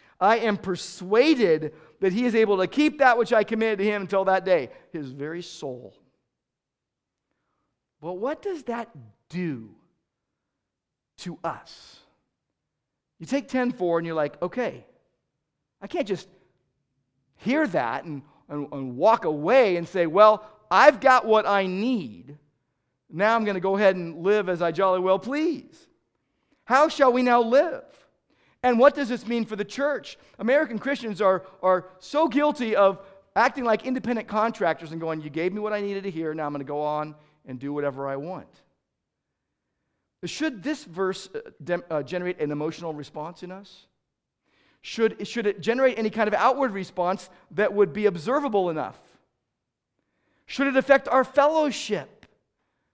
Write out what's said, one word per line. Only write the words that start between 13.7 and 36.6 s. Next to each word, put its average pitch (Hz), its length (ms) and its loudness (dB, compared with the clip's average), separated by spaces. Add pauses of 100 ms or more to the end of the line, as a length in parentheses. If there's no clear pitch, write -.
four 170 280 0
and 165 80 -4
you're 165 80 -6
like, 147 260 -2
"Okay, 180 440 -6 (960)
I 190 80 -16
can't 311 200 -4
just 190 200 -6 (1080)
hear 294 320 0
that 135 380 -4
and, 147 180 -10 (260)
and, 147 220 -8
and 131 260 -8
walk 208 280 4
away 180 520 4
and 170 100 -6
say, 170 200 0
'Well, 208 420 6 (220)
I've 240 280 8
got 254 260 6
what 220 200 4
I 196 200 2
need. 180 720 -6 (720)
Now 208 260 0
I'm 220 100 -2
gonna 196 140 -2
go 190 180 -2
ahead 196 180 4
and 170 280 -10
live 196 260 2
as 170 120 -2
I 170 100 0
jolly 185 280 2
well 190 200 2
please.'" 285 680 -6 (800)
How 277 220 6
shall 269 240 4
we 254 100 2
now 247 200 4
live? 269 420 2 (800)
And 247 160 4
what 285 160 6
does 277 140 -4
this 240 180 -6
mean 233 180 -2
for 214 120 -8
the 202 80 -4
church? 269 520 -6 (220)
American 240 400 0
Christians 226 420 -6
are, 190 240 4 (160)
are 185 280 2 (100)
so 302 300 0
guilty 254 460 0
of 196 300 4 (300)
acting 247 300 2
like 226 200 0
independent 240 440 -4
contractors 180 640 -2
and 165 80 -10
going, 160 200 -6
"You 151 80 -12
gave 165 240 -4
me 208 60 -8
what 208 140 -6
I 208 80 -4
needed 196 220 -6
to 196 80 -8
hear, 160 220 -6
now 156 120 -6
I'm 147 80 -6
gonna 143 100 -8